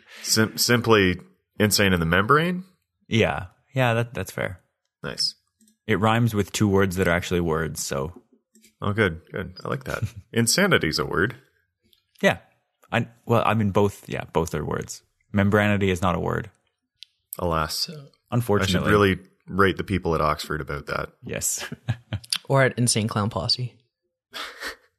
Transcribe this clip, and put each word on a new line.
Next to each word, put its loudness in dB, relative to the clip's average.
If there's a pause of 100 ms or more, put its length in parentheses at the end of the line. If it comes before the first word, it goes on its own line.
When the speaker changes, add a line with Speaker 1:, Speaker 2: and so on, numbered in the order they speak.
(220)
Speaker 1:
Sim-, 0
simply 4 (380)
insane 4
in 2
the 2
membrane? 2 (440)
Speaker 2:
Yeah. 0 (280)
Yeah, 0
that, -4
that's -8
fair. -6 (420)
Speaker 1:
Nice. -6 (520)
Speaker 2:
It 0
rhymes 2
with -2
two 2
words 2
that 0
are 2
actually 0
words, -4
so. -6 (600)
Speaker 1:
Oh, -2
good, 0 (100)
good. -10
I -6
like -6
that. -6 (160)
Speaker 2:
<laughs> -20
Speaker 1:
Insanity's 2
a -2
word. -2 (840)
Speaker 2:
Yeah. 2 (520)
I, 0 (200)
well, 4
I 2
mean, 2
both, 0
yeah, -8
both 0
are -4
words. -6 (300)
Membranity 2
is -2
not 2
a -4
word. -4 (880)
Speaker 1:
Alas. -2
Speaker 3:
So -8 (260)
Speaker 2:
Unfortunately. 0
Speaker 1:
I -2
should 0
really 4 (280)
rate 2
the -6
people 0
at -2
Oxford -2
about -10
that. -6 (120)
Speaker 2:
Yes. -6
<laughs> -12 (760)
Speaker 3:
Or 4
at 2
Insane 0
Clown -2
Posse. -4 (1200)